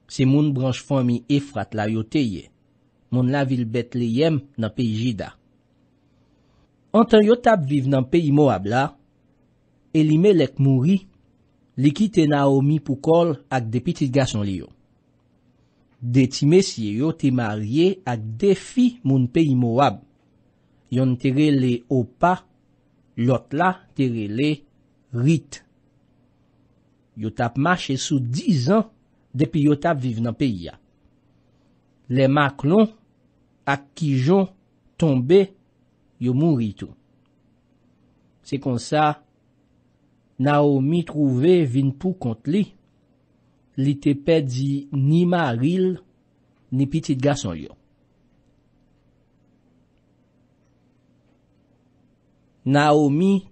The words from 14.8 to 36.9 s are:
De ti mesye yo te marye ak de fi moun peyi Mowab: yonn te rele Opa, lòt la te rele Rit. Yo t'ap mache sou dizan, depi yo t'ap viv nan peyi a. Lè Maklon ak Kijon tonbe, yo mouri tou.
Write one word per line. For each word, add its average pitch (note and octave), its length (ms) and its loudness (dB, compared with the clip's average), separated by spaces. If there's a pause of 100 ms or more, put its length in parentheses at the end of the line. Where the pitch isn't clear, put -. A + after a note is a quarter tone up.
De B2 240 2
ti C#3+ 240 -2
mesye D#3+ 480 2
yo D#3+ 160 -2
te C#3 180 -2
marye A#2 720 -2
ak A#2 200 -6 (120)
de G3 220 2
fi - 280 -2 (140)
moun C3 300 0
peyi D#3 260 2
Mowab: A#2+ 460 0 (920)
yonn B2+ 260 0
te C3+ 160 0
rele C3 540 0
Opa, C#3+ 480 -2 (800)
lòt A#2+ 400 -2
la F3+ 160 2 (220)
te C3+ 140 0
rele A#2 420 -2 (600)
Rit. C3 480 -2 (1600)
Yo G#2+ 140 -8
t'ap A#2+ 300 -4
mache D3+ 400 -2
sou C#3 200 -2
dizan, E3+ 680 0 (480)
depi D3 320 0
yo D3 100 2
t'ap D3+ 240 -2
viv A#2 240 -4
nan A#2 120 -4
peyi F#2+ 360 -4
a. - 60 -20 (1300)
Lè C3 200 2
Maklon D3 600 2 (800)
ak C#3 280 -4
Kijon D3+ 540 0 (520)
tonbe, D#3 440 4 (760)
yo B2 120 -2
mouri B2+ 400 0
tou. - 200 -16 (1500)